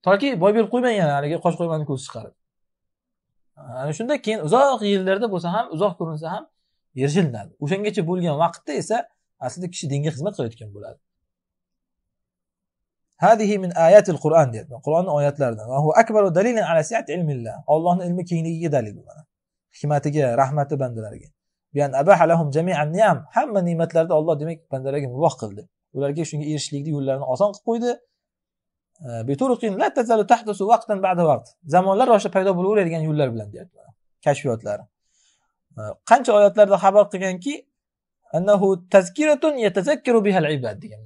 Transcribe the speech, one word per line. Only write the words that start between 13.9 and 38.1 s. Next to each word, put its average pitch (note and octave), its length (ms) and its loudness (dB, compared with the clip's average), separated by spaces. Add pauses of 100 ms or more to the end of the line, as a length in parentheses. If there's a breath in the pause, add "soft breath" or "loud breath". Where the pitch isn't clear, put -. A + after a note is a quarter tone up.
Qur'on", D#3 300 4
deyapti. A2 220 -14 (100)
Qur'onning E3 340 0
oyatlaridan. C#3 520 -2
"Va C3 120 -2
huwa D#3 180 2
akbaru G#3+ 360 2
dalilin A3 340 0
ala D#3+ 180 2
si'ati A3 280 -4
ilmillah". B2+ 380 -6 (180)
Allohning F3 360 0
ilmi F3 200 -4
kengligiga E3 460 -4
dalil G#2+ 220 -2
bu - 120 -20
mana. - 120 -20 (540)
Hikmatiga, D3 500 -2 (160)
rahmati C#3+ 420 0
bandalarga. A2+ 440 -12 (460)
"Bi C#3 120 -2
an C#3 60 -6 (100)
abaha F3 300 6
lahum E3 240 2
jami'an D#3 400 -2
ni'am". G3 220 4 (180)
Hamma A#3 320 0
ne'matlarni E3 520 0
Alloh, D#3 200 0
demak, D#3 200 -8 (120)
bandalarga C3+ 440 -6
muboh D3+ 260 0
qildi. G#2 220 -12 (320)
Ularga C#3+ 340 -4
shunga D3 220 -8
erishishlikni D3 440 -8
yo'llarini C3+ 380 -4
oson G3+ 200 0
qilib - 160 -18
qo'ydi. A#3 220 -2 (1400)
"Bi C#3 120 -2
turuqin A#3+ 420 -2
la D#4+ 60 0 (100)
tazalu A3+ 340 0
tahdusu G#3+ 400 0
waqtan A3 340 0
ba'da F3 240 0
waqt". B2+ 180 0 (260)
Zamonlar G3 380 4
ro'shta G3+ 240 4
paydo F#3+ 220 2
bo'laveradigan F3+ 500 0
yo'llar D3+ 260 0
bilan, G#2+ 200 -8
deyapti. - 260 -20 (460)
Kashfiyotlari. A2+ 580 -4 (1300)
Qancha B3 280 4
oyatlarda G3+ 460 6
xabar G3 280 6
qilganki, F#3 420 -6 (840)